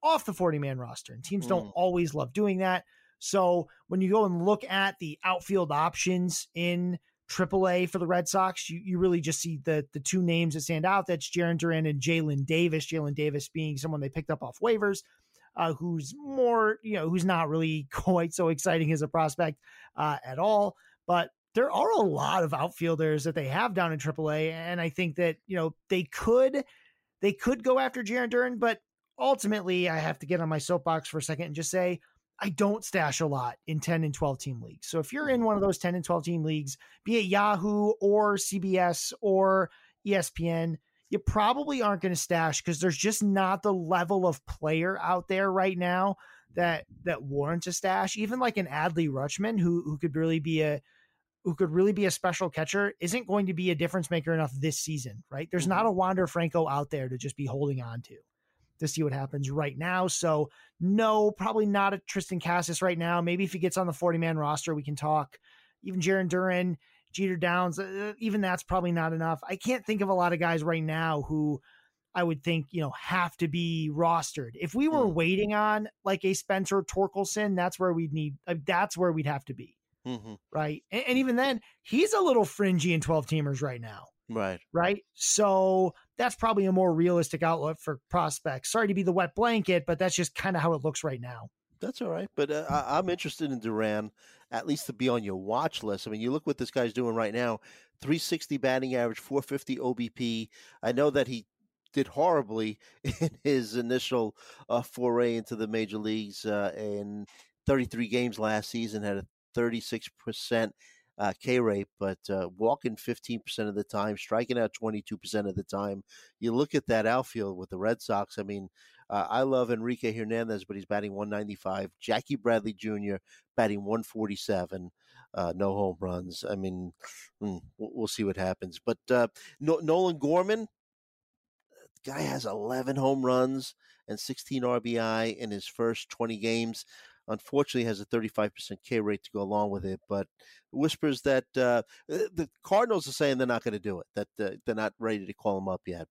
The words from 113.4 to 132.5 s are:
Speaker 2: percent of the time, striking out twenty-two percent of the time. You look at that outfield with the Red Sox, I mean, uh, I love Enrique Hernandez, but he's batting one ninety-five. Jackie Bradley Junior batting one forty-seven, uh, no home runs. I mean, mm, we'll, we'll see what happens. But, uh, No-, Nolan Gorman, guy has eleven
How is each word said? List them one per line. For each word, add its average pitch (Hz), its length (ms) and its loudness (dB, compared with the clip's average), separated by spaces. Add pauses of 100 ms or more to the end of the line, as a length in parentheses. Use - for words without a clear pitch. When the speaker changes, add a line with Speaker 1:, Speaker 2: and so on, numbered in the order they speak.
Speaker 2:
percent - 280 -6
of 101 60 -6
the 104 80 -2
time, 104 340 -4
striking 120 420 -2
out 110 140 0
twenty-two 107 440 -6
percent 104 320 -4
of 92 80 -6
the 98 80 -4
time. 98 400 -6 (340)
You 113 140 -2
look 143 220 0
at 143 120 0
that 113 200 2
outfield 113 500 -2
with 92 140 -12
the 95 80 -10
Red 110 220 -2
Sox, 101 380 -4
I 104 40 -6
mean, 98 260 -8 (420)
uh, 101 180 0
I 123 140 0
love 127 300 2
Enrique 117 400 -2
Hernandez, 113 520 -4
but 101 120 -12
he's 95 80 -12
batting 101 300 -4
one 104 160 -6
ninety-five. 98 680 -6
Jackie 120 380 -2
Bradley 110 380 0
Junior 101 460 -4 (360)
batting 104 260 0
one 110 220 -2
forty-seven, 95 880 -6 (420)
uh, 87 220 -2
no 98 180 0
home 98 240 -2
runs. 90 500 -6
I 104 60 -4
mean, 92 380 -6 (500)
mm, 92 200 -6 (160)
we'll, 107 160 -10
we'll 113 120 -2
see - 160 -6
what 98 140 -2
happens. 92 480 -4
But, 117 140 -2 (120)
uh, 120 180 4 (300)
No-, 156 240 0
Nolan 170 360 2
Gorman, 185 500 0 (1400)
guy 135 160 -8
has 135 240 -4
eleven 123 520 -4